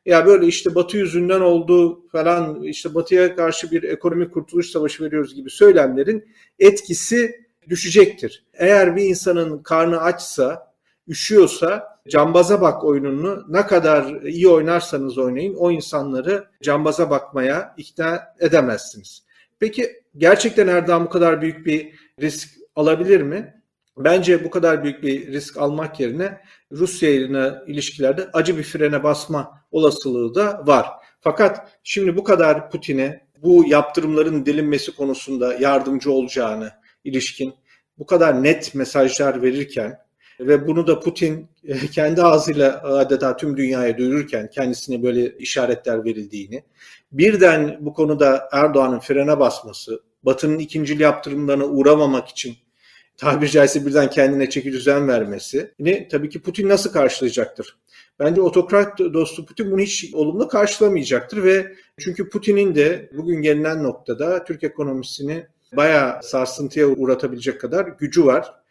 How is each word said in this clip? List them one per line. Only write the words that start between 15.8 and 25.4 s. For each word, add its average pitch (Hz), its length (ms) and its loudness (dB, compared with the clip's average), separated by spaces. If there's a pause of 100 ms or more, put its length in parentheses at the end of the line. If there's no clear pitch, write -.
cambaza 151 460 0
bakmaya 139 680 -4
ikna 165 440 -6 (180)
edemezsiniz. 131 880 -2 (320)
Peki 220 320 -4 (260)
gerçekten 196 500 4
Erdoğan 175 380 2
bu 170 40 -6
kadar 165 320 2
büyük 160 240 -6
bir 151 260 -4 (300)
risk 151 280 -6 (260)
alabilir 160 460 2
mi? 160 400 -8 (360)
Bence 170 460 2
bu 165 60 -6
kadar 165 340 0
büyük 143 200 -6
bir 139 280 -6
risk 139 260 -10